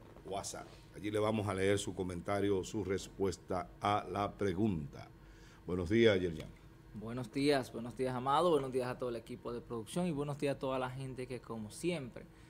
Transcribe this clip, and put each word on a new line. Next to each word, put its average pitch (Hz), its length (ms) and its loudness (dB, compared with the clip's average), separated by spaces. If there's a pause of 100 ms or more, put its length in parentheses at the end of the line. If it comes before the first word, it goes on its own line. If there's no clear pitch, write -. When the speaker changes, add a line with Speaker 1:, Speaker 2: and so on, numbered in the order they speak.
(260)
Speaker 1:
WhatsApp. 92 400 -6 (300)
Allí 98 160 -6
le 104 80 2
vamos 107 280 2
a 98 60 0
leer 98 240 6
su 101 160 -2
comentario 95 640 0
o 90 60 0
su 104 200 -4
respuesta 92 880 -2 (100)
a 104 320 2
la 101 200 0
pregunta. 90 760 0 (600)
Buenos 87 200 0
días, 107 320 8
Yerjan. 82 300 -2 (460)
Speaker 2:
Buenos 117 360 -8
días, 139 400 2
buenos 117 240 -8
días, 127 200 0
Amado. 139 340 4
Buenos 135 220 4
días 123 160 0
a 127 100 -2
todo 123 120 -2
el 117 80 -4
equipo 120 360 -8
de 117 80 -6
producción 120 460 -2
y 175 40 0
buenos 143 280 -2
días 139 160 2
a 139 40 -12
toda 131 200 0
la 131 100 -2
gente 131 380 -8
que, 123 120 -6
como 110 300 -8
siempre, 151 560 -4 (240)